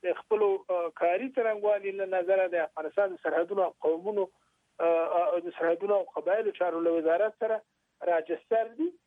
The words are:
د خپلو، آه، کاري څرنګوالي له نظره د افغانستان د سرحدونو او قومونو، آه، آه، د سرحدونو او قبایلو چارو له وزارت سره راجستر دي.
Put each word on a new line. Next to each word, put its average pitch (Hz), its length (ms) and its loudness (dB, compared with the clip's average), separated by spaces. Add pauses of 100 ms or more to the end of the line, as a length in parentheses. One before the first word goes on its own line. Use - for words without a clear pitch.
د 180 100 0
خپلو، 208 360 2 (200)
آه، 170 200 0
کاري 185 400 0
څرنګوالي 208 600 0
له 196 140 -4
نظره 185 420 2
د 175 80 -4
افغانستان 165 600 -2
د - 80 -18
سرحدونو 175 400 0
او 170 160 -2
قومونو، 185 480 -2 (520)
آه، 165 280 2 (120)
آه، 175 200 0
د 170 100 -8 (100)
سرحدونو 170 360 0
او 190 80 2
قبایلو 196 480 -2
چارو 170 280 -2
له 170 120 2
وزارت 165 480 2
سره 220 220 -2 (400)
راجستر 175 680 0
دي. 302 220 -2 (180)